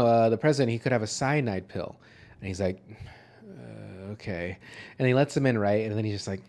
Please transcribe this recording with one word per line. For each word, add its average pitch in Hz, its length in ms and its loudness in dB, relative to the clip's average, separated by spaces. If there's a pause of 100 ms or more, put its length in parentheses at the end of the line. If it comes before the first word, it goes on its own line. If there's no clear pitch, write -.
no. - 40 6
Uh, 113 220 6
the 113 80 2
president, 139 340 2
he 117 60 0
could 123 140 -2
have 120 100 2
a 107 60 -4
cyanide 131 600 -2
pill." - 280 -8 (440)
And - 80 -10
he's 95 120 -4
like, 95 200 0 (680)
"Uh, 107 640 -16
okay." 92 460 -6 (420)
And 131 80 2
he 127 60 6
lets 139 220 2
him 139 100 2
in, 123 120 4
right? 104 300 2
And 104 100 -4
then 110 80 0
he's 104 100 -4
just 101 120 -10
like, 98 220 -6